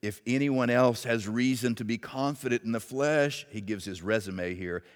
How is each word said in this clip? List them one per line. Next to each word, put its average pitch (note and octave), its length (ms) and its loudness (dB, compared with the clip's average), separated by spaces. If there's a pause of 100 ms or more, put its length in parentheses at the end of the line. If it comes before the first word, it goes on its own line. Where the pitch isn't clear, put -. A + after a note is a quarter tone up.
"If G#2 240 -6
anyone C3 440 2
else A#2+ 340 6
has A#2 240 -2
reason A#2+ 480 0
to A#2 80 -8
be A2+ 140 -2
confident C3 640 -2
in A2 80 -2
the A2+ 80 0
flesh," C#3+ 720 0
he G#2+ 100 -8
gives G2+ 240 -6
his F#2 180 -8
resume F#2 540 -2
here, F2 300 -6 (100)